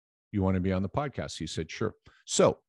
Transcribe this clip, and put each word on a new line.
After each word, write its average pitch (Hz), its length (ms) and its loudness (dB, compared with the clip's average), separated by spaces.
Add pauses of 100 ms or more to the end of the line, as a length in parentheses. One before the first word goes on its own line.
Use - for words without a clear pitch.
(320)
you 101 100 2
wanna 95 180 2
be 92 120 0
on 92 100 0
the 98 60 -4
podcast?" 131 480 -6
He 82 100 -6
said, 80 240 -6
"Sure." - 240 -4 (300)
So - 440 4